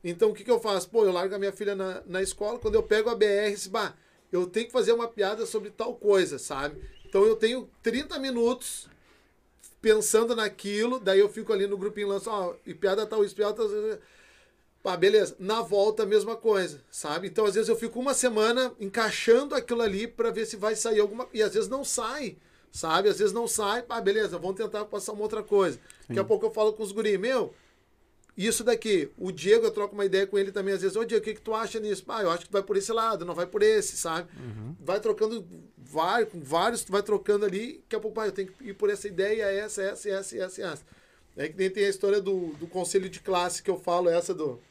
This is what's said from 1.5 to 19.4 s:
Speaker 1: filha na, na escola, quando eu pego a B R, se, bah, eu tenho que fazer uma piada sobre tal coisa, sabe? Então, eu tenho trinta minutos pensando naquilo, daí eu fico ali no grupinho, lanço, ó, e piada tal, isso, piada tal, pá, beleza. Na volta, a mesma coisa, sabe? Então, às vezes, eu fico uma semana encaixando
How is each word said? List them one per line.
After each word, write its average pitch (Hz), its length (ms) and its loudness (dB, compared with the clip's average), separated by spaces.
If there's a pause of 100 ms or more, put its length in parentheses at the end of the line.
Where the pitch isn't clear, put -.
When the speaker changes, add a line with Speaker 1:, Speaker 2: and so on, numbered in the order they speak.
Speaker 1:
filha 202 240 -4
na, 190 320 -6
na 185 160 -4
escola, 208 340 -4
quando 214 180 -2
eu 220 80 6
pego 220 280 2
a 226 40 -2
B 208 100 4
R, 208 320 2
se, 190 120 -10
bah, 196 240 -2 (380)
eu 180 160 0
tenho 220 180 -2
que 240 60 -16
fazer 233 200 2
uma 233 160 2
piada 214 380 0
sobre 208 240 -4
tal 240 240 -6
coisa, 185 460 2
sabe? 147 420 -6 (260)
Então, 196 180 4
eu 220 100 6
tenho 240 340 0 (140)
trinta 285 340 -2
minutos 254 680 -2 (960)
pensando 220 540 4
naquilo, 214 640 -2
daí 190 200 4
eu 202 100 6
fico 214 240 -4
ali 196 140 0
no 202 100 -4
grupinho, 208 300 -6
lanço, 196 220 -4
ó, 190 260 -4 (100)
e 175 80 -12
piada 196 320 0
tal, 214 180 2
isso, 196 120 -2
piada 208 180 0
tal, 220 140 -2 (1160)
pá, 185 140 -2
beleza. 202 420 4
Na 214 220 -2
volta, 202 420 2
a - 20 2
mesma 208 300 2
coisa, 185 460 0 (100)
sabe? 165 360 -6
Então, 208 180 2
às 196 100 2
vezes, 220 140 2
eu 226 60 4
fico 226 240 -6
uma 262 140 0
semana 240 680 2
encaixando 233 760 2